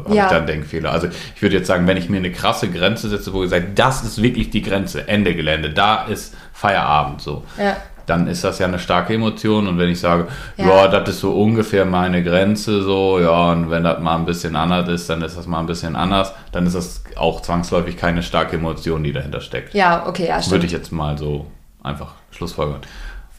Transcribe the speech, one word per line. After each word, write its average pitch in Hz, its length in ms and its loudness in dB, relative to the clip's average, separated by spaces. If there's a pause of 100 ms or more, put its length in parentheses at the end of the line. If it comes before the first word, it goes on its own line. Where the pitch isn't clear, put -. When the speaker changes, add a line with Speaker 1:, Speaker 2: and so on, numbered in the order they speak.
Speaker 1:
hab - 100 -10
Speaker 2:
Ja. 101 100 4
Speaker 1:
ich 95 60 2
da 82 80 4
einen 78 80 -2
Denkfehler? 78 440 -4
Also 85 180 0
ich - 340 -10
würde 98 140 4
jetzt 90 100 0
sagen, 90 200 2
wenn 92 120 4
ich 87 100 -6
mir 101 80 0
eine 90 160 -2
krasse 104 380 -2
Grenze 95 400 0
setze, 98 240 -4
wo 92 100 0
ich 90 60 0
sage, 90 240 2
das 131 300 2
ist 107 180 -4
wirklich 113 260 2
die 104 140 -2
Grenze, 95 440 -4
Ende 101 300 2
Gelände, 78 320 0
da 98 380 2
ist - 280 -8 (200)
Feierabend, 76 680 2
so. - 240 -8 (140)
Speaker 2:
Ja. - 180 0 (300)
Speaker 1:
Dann 87 220 2
ist 87 160 -4
das 92 160 0
ja 92 80 2
eine 90 100 -2
starke 90 360 0
Emotion 107 520 0
und 87 120 0
wenn 87 100 4
ich 87 100 0
sage, 85 300 2 (280)
Speaker 2:
Ja. - 100 0 (180)
Speaker 1:
ja, - 40 6
das 101 200 2
ist 92 120 -2
so 98 120 0
ungefähr 104 520 4
meine 90 380 2
Grenze, 98 640 2
so, 95 340 4
ja, 85 320 6
und 85 180 0
wenn 82 140 0
das 82 160 2
mal 82 160 0
ein 82 100 0
bisschen 85 300 -4
anders 87 340 0
ist, 87 220 -4
dann 82 120 -2
ist 82 140 -6
das 85 120 -10
mal 82 100 -2
ein 82 80 -2
bisschen 82 300 -4
anders, 95 360 0 (200)
dann 90 160 2
ist 90 80 0
das - 260 -6 (140)
auch 85 240 0
zwangsläufig 87 560 -2
keine 87 260 0
starke 85 360 -2
Emotion, 80 440 -2
die 73 100 -2
dahinter 69 280 -6
steckt. - 340 -10
Speaker 2:
Ja, 180 320 2
okay, 175 220 -4
ja, 160 120 0
stimmt. - 120 -2
Speaker 1:
Würde 87 140 2
ich 85 60 -2
jetzt - 200 -6
mal 76 260 -2
so 73 280 -4 (360)
einfach 71 300 -10 (180)
schlussfolgern. 73 520 -6 (560)